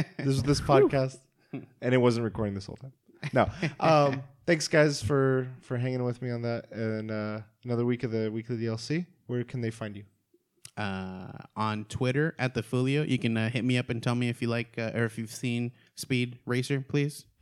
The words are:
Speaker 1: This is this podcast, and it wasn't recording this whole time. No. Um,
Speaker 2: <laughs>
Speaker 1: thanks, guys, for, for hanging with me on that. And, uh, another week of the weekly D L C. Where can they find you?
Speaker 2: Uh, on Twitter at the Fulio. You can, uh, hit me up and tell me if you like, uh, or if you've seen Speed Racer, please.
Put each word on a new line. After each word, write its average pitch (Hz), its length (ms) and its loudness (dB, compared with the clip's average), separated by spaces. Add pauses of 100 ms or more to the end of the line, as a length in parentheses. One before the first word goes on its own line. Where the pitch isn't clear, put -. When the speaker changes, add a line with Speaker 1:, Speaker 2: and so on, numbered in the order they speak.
(180)
Speaker 1:
This 139 80 -4 (100)
is 135 80 2
this 143 160 2
podcast, 143 580 4 (340)
and 123 420 -2
it 131 40 8
wasn't 120 260 6
recording 101 300 -2
this 98 120 -8
whole 113 100 -12
time. 135 160 -16 (400)
No. 123 160 4 (320)
Um, 143 420 6 (120)
Speaker 2:
<laughs> - 120 -20
Speaker 1:
thanks, 160 220 2
guys, 151 340 4
for, 135 460 2 (120)
for - 180 -6
hanging 127 260 -2
with 123 180 -4
me 123 80 -4
on 117 120 -4
that. 117 300 -4
And, 110 380 -4
uh, 107 300 -4 (240)
another 120 200 0
week 120 180 0
of 120 80 -2
the 110 200 0
weekly 113 260 -6
D 113 100 -2
L 113 120 -2
C. 160 280 -2 (200)
Where 123 180 -2
can 123 160 -6
they 117 100 -2
find 107 260 -8
you? 101 80 -14 (720)
Speaker 2:
Uh, 95 520 -6 (260)
on 107 300 0
Twitter 135 540 0
at 127 160 -2
the 113 80 -2
Fulio. 135 460 0
You 127 100 2
can, 113 180 0
uh, 110 140 0
hit 117 140 -2
me 127 140 2
up 123 120 -2
and 117 120 -4
tell 120 120 0
me 120 140 0
if 117 140 -4
you 117 60 0
like, 117 300 -4
uh, 113 160 -4
or 117 100 2
if 113 140 -4
you've 110 160 -8
seen 120 380 -4 (220)
Speed 123 520 -2
Racer, 127 340 0
please. 147 460 -2 (160)